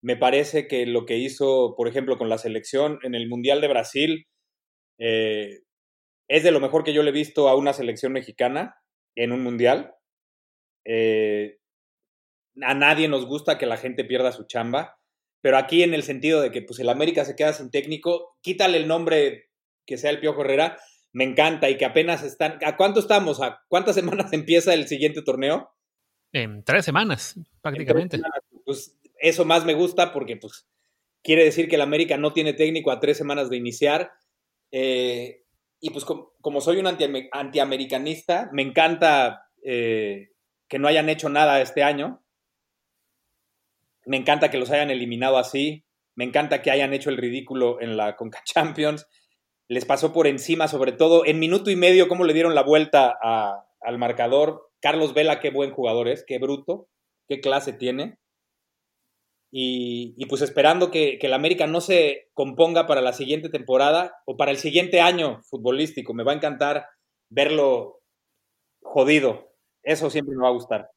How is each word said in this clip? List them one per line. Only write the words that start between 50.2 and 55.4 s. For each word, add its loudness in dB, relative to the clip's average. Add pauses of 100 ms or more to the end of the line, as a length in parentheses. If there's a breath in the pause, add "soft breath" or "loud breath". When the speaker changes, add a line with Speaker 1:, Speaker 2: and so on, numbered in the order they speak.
Speaker 1:
encima, 0
sobre 0
todo 6
en 2
minuto 0
y 2
medio, 8
cómo 0
le 4
dieron 4
la 4
vuelta 4
a, -2 (160)
al -6
marcador. 0
Carlos 0
Vela, 2